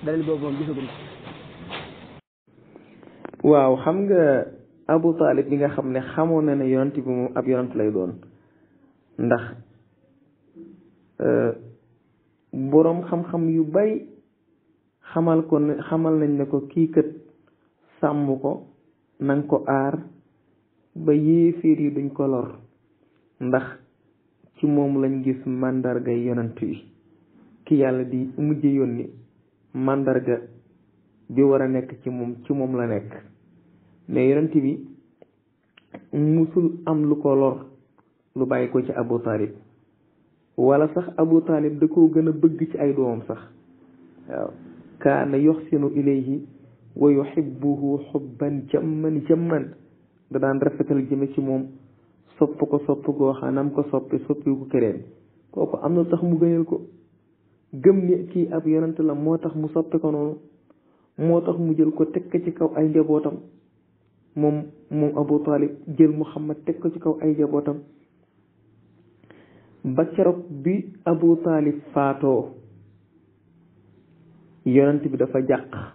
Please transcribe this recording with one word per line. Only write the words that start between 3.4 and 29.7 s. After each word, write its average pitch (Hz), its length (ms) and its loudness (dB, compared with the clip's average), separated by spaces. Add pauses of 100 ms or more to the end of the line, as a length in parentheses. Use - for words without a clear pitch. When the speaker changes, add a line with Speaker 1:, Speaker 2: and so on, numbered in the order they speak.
Speaker 2:
Waaw, 135 340 6
xam 165 140 0 (100)
nga 156 380 4 (420)
Abu 165 300 2
Talib 139 320 2
bi 143 80 0
nga 143 120 0
xam 135 220 -6
ne 131 100 -2
xamoon 160 440 0
na 143 100 2
ne 135 120 -2
yonent 131 280 0
bi 147 60 -4
moom 123 340 -4
ab 135 120 -2
yonent 127 280 -2
lay 107 160 0
doon, 90 220 -4 (1040)
ndax, 117 240 0 (1800)
euh, 120 300 2 (1000)
boroom 160 540 2
xam-xam 170 440 -2
yu 160 140 2
bari 196 440 0 (1040)
xamal 165 340 2
ko 151 120 2
ne, 147 140 0 (160)
xamal 160 280 0
nañ 147 200 2
ne 139 80 0
ko, 139 220 -2
Kii 160 240 2
kat 151 140 4 (960)
sàmm 143 400 0
ko, - 260 -4 (520)
nang 143 280 0
ko 147 200 0
aar, 139 320 0 (960)
ba 160 180 2
yéeféer 165 680 4
yi 147 100 0
duñ 139 220 -4
ko 139 140 -2
lor, 123 320 -4 (800)
ndax 127 240 0 (960)
ci - 100 -2
moom 143 340 2
lañ 135 220 -2
gis 131 220 -2
màndarga 127 680 -2
yonent 120 500 -2
yi. - 220 -6 (840)
Ki 156 100 2
Yàlla 127 280 2
di 127 340 -4
mujj 147 280 -2
yónni, 131 440 0 (640)